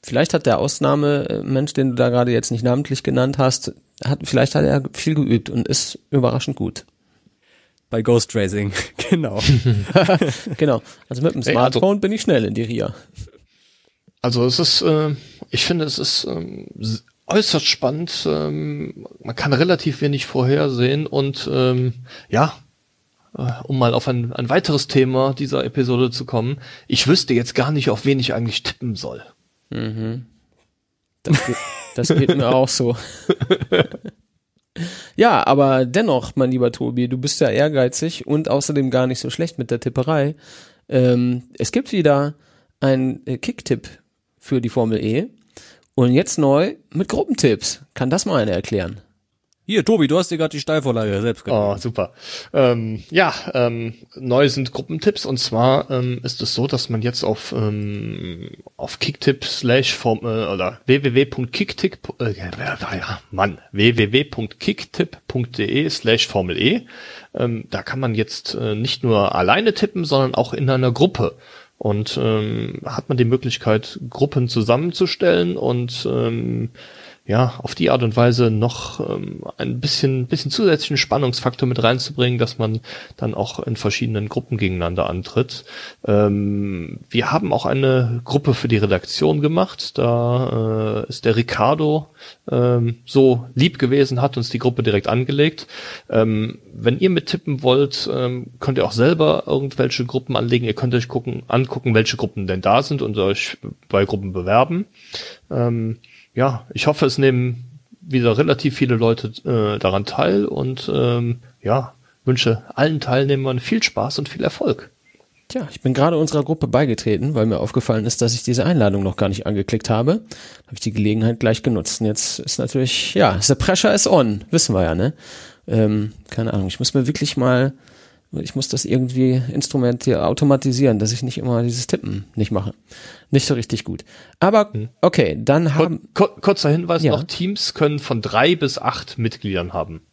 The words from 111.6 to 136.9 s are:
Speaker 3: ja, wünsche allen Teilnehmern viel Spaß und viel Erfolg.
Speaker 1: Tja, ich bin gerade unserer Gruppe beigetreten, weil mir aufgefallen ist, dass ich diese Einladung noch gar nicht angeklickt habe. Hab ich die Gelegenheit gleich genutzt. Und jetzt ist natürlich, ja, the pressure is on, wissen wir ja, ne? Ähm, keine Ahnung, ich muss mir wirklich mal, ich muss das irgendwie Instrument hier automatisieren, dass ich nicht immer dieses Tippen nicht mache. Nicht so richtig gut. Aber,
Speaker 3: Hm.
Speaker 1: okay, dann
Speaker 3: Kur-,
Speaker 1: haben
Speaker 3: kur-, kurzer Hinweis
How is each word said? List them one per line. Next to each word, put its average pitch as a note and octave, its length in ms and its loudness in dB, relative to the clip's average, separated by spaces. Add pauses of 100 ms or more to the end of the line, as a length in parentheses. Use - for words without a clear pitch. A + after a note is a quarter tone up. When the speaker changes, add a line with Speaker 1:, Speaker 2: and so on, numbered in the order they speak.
Speaker 3:
ja, A#2+ 320 -2 (320)
wünsche A#2+ 380 2 (100)
allen D3+ 260 0
Teilnehmern C3+ 600 0
viel A3+ 240 0
Spaß - 340 -2
und D3 120 -6
viel - 140 -8
Erfolg. - 460 -2 (580)
Speaker 1:
Tja, A#3 220 -8
ich - 120 -16
bin C3 120 0
gerade D3+ 240 2
unserer D3+ 260 0
Gruppe C#3+ 220 -2
beigetreten, A#2+ 720 0
weil A2 100 2
mir A2 140 0
aufgefallen A2 460 0
ist, A#2 180 0
dass A#2 100 2
ich A#2 80 -4
diese B2+ 240 0
Einladung G#2 380 4
noch F#2+ 120 -2
gar G2 140 2
nicht G2 160 -4
angeklickt G#2 460 -2
habe. C#3 300 2 (440)
Hab - 80 -16
ich G#2 60 -14
die G#2+ 140 -4
Gelegenheit A2 460 2
gleich A2+ 220 2
genutzt. A2+ 400 -2
Und A2 60 2
jetzt - 320 -2
ist - 180 -6
natürlich, B2+ 560 -2
ja, G#2+ 260 4
the E3 140 4
pressure G3 400 4
is G3+ 140 4
on, A#2 420 4
wissen D#3+ 240 2
wir F#2 80 4
ja, E2 140 2
ne? A#2 180 0 (540)
Ähm, G#2+ 460 2 (180)
keine A2+ 200 -4
Ahnung, G2 140 -2
ich - 140 -6
muss - 160 -2
mir C3 100 4
wirklich D3 320 -2
mal, B2+ 360 2 (580)
ich - 240 -8
muss C3+ 120 -2
das - 180 -2
irgendwie B2+ 540 2 (140)
Instrument B2 520 0
hier E2 200 2
automatisieren, C3 720 2
dass A2 140 0
ich A#2+ 100 -6
nicht B2+ 160 -6
immer A#2+ 240 0
dieses A#2+ 240 -2
Tippen G2+ 480 -4
nicht G#2+ 160 -2
mache. G2 240 -2 (560)
Nicht C#3 160 2
so D3 80 0
richtig A#2 300 -4
gut. - 220 -10 (340)
Aber, G#3 340 4
Speaker 3:
Hm. A2 160 -6 (120)
Speaker 1:
okay, A2+ 380 2
dann C#3 260 2
Speaker 3:
Kur-, C#3+ 100 2
Speaker 1:
haben D#3+ 400 0
Speaker 3:
kur-, - 260 2
kurzer F#3+ 280 2
Hinweis E3 340 0